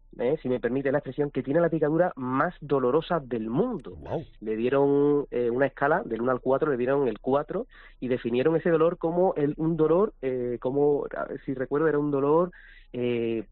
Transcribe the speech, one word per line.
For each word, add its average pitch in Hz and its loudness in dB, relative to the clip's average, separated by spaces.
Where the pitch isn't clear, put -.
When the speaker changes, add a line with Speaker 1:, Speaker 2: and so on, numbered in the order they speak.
Speaker 1:
¿eh? 131 0
si - -6
me 123 0
permite 131 -2
la 147 2
expresión, 143 -4
que 131 -4
tiene 143 0
la 170 4
picadura 160 0
más 135 -2
dolorosa 143 0
del 117 -6
mundo. 147 -4
Speaker 2:
Guau. 104 -8
Speaker 1:
Le 110 -6
dieron, 139 2
eh, 120 0
una 131 2
escala 151 0
del 113 -4
uno 127 0
al 123 0
cuatro, 135 2
le 131 0
dieron 131 0
el 107 -4
cuatro 147 -2
y 135 -8
definieron 127 2
ese 165 2
dolor 165 4
como 175 2
el, 147 0
un 160 0
dolor, 165 2
eh, 123 -2
como, 143 2
a 73 -4
ver - -8
si 143 -4
recuerdo, 135 0
era 147 2
un 147 0
dolor, 151 2
eh, 117 -2